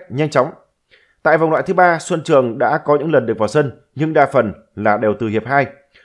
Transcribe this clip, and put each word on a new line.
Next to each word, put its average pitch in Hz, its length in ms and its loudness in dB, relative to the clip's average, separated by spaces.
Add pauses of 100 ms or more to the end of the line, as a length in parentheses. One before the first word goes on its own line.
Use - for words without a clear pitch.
nhanh 147 220 -4
chóng. 139 200 0 (720)
Tại 160 160 4
vòng 160 120 2
loại 143 120 0
thứ 180 120 -4
ba, 175 240 4
Xuân 165 260 -6
Trường 127 340 2
đã 139 200 0
có 147 180 0
những 151 160 -4
lần 127 140 2
được 110 120 -4
vào 107 100 0
sân, 143 240 0 (220)
nhưng 160 180 -4
đa 151 140 4
phần 113 260 0 (220)
là 104 220 0
đều 107 240 0
từ 113 80 -4
hiệp 110 180 -4
hai. 139 200 0 (380)